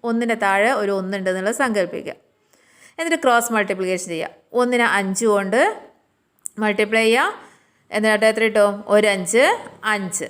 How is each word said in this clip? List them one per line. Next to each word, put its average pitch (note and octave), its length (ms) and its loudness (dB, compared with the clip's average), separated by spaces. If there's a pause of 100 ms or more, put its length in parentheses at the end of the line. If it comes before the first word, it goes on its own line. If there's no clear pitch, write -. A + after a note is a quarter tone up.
ഒന്നിൻ്റെ A#3 380 0
താഴെ G3+ 240 4 (120)
ഒരു G3 180 -2
ഒന്നുണ്ട് F#3+ 320 -4
എന്നുള്ളത് F#3+ 320 -4
സങ്കല്പിക്കുക. F#3+ 520 -4 (840)
എന്നിട്ട് E4 260 -2
ക്രോസ് A#3 320 2
മൾട്ടിപ്ലിക്കേഷൻ F#3 580 -2
ചെയ്യുക. D#3+ 200 -8 (260)
ഒന്നിനെ B3 260 2 (140)
അഞ്ച് F#3+ 340 -2
കൊണ്ട് G3 260 0 (1000)
മൾട്ടിപ്ലൈ G#3+ 460 0
ചെയ്യുക. C#4+ 360 0 (520)
എന്നിട്ട് G#3+ 360 2
എത്ര A3 160 -2
കിട്ടും? G3+ 260 4 (200)
ഒരു G#3+ 120 6 (100)
അഞ്ച്, F#3+ 280 2 (500)
അഞ്ച്. F#3+ 340 -6